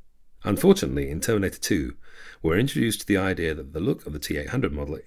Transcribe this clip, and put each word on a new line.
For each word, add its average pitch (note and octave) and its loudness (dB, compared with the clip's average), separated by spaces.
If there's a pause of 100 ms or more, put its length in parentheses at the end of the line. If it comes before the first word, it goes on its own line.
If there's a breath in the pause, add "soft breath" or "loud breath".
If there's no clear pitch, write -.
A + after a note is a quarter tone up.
(460)
Unfortunately, D#2 4
in D#2+ -4
Terminator G2+ 0
two, C#2+ 0 (460 loud breath)
we're E2 4
introduced A#2+ 2
to - -8
the G#2 4
idea F#2 0
that C#2 -8
the D2+ -6
look C3+ -2
of D2 -8
the D2 -8
T - -6
eight D2 -4
hundred C2+ 0
model D2 -6